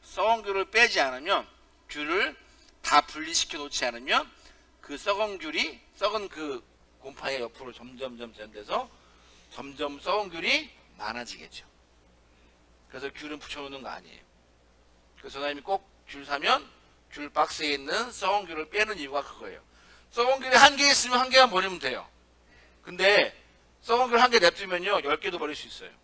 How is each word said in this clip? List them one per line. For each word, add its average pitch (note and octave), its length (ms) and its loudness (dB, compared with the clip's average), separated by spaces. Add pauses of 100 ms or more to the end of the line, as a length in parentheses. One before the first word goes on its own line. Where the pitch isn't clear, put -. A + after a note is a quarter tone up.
썩은 A3 400 0
귤을 G3 280 -2
빼지 A3+ 300 4
않으면 C#3 460 -2 (420)
귤을 E3+ 460 -2 (460)
다 D3 200 6
분리시켜 D#3+ 560 -4
놓지 C#3+ 280 -6
않으면 C#3 460 0 (480)
그 C#3+ 180 -12
썩은 G3+ 420 -2
귤이, F3+ 400 -6 (160)
썩은 G#3 340 -2
그 C#3+ 340 -8 (380)
곰팡이 C3+ 400 -6
옆으로 A#2 320 -12
점점점 A#2+ 600 -14
전돼서 A2 560 -8 (640)
점점 C#3+ 460 -8
썩은 G3 300 -2
귤이 A3+ 400 -2 (280)
많아지겠죠. - 680 -12 (1200)
그래서 C3 240 -10
귤은 D3 260 -14
붙여놓는 C#3 420 -12
거 A2+ 80 -12
아니에요. - 320 -16 (960)
그래서 C3+ 220 -14
사장님이 C#3+ 220 -6
꼭 - 360 -6 (100)
귤 C#3 180 -14
사면 F3+ 400 0 (460)
귤 - 180 -12
박스에 D3+ 440 0
있는 E3+ 400 -4
썩은 G3+ 340 0
귤을 D#3+ 220 -8
빼는 G#3 280 0
이유가 C#3 260 -4
그거예요. - 380 -14 (500)
썩은 B3+ 280 2
귤이 C4 160 0
한 C#4+ 220 10
개 C#4+ 120 6
있으면 B3 300 4
한 B3+ 100 2
개만 C4 200 8
버리면 F#3 300 -2
돼요. B2 300 -6 (720)
근데 F3+ 540 4 (460)
썩은 A#3+ 280 2
귤 A#3 120 6
한 B3 100 8
개 A#3 80 6
냅두면요, F3+ 640 2
열 C#3+ 160 0
개도 F3+ 180 -6
버릴 D3+ 180 -6
수 - 120 -14
있어요. A#2 220 -16 (140)